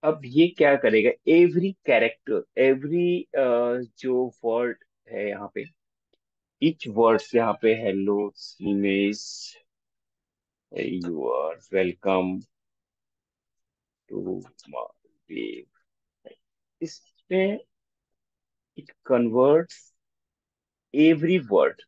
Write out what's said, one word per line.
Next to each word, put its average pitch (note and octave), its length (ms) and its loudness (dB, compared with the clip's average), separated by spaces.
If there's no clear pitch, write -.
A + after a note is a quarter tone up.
अब D#3 220 0
ये C#3+ 220 4
क्या D3 280 4
करेगा? A2 340 4
Every F3 420 4
character, A2+ 520 0
every, D3 640 0
अ, B2 580 -2
जो B2+ 360 -2
वर्ड A#2 380 -2
है G#2 220 -6
यहाँ G2+ 260 -10
पे, - 100 -10
each D#3 320 -2
words A2+ 400 2
यहाँ A2+ 180 2
पे, A2 220 0
hello, G2+ 600 -2
Simesh, G2+ 1200 -4
you E2+ 460 -8
are C#2 340 -4
welcome F#2 680 -2
to F#2+ 340 -10
my B1 160 -12
wave। A1 360 -12
इसमें F#3+ 760 -6
it C#3+ 100 -20
converts B2+ 840 2
every D#3+ 440 4
word G2 480 2